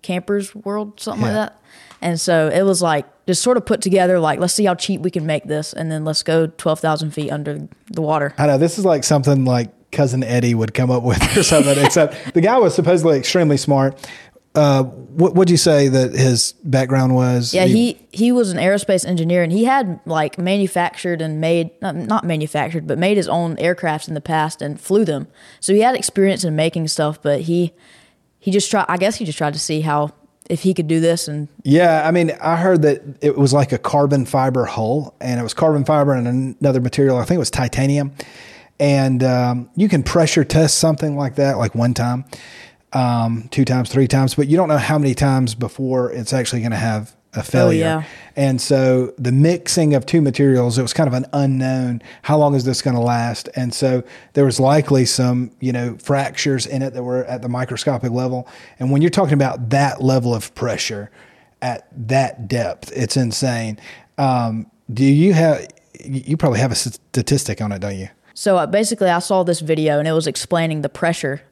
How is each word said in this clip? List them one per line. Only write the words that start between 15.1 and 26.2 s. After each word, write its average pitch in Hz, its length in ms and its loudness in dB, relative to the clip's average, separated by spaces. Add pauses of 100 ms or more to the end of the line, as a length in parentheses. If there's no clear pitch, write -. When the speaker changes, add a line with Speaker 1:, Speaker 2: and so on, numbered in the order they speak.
Speaker 2:
what'd 180 160 4
you 175 60 6
say 147 300 4
that 131 260 2
his 131 420 2 (100)
background 131 500 2
was? 123 400 0
Speaker 1:
Yeah, 185 120 4
Speaker 2:
He 226 320 2 (120)
Speaker 1:
he, 202 140 -2
he 247 80 2
was 240 180 2
an 170 80 -4
aerospace 190 480 0
engineer, 175 380 0
and 165 80 -2
he 214 120 2
had, 247 400 0
like, 160 340 -4
manufactured 175 840 -2
and 156 180 -4
made, 165 300 0 (100)
not, 185 140 -6
not 170 300 -4
manufactured, 156 640 -4
but 123 100 -2
made 196 180 2
his 190 120 -2
own 170 300 -2
aircrafts 165 500 -4
in 160 60 -8
the 147 60 -6
past 156 400 -2
and 147 200 -8
flew 208 240 2
them. 156 240 -4 (320)
So 185 120 0
he 208 80 6
had 247 140 4
experience 196 480 0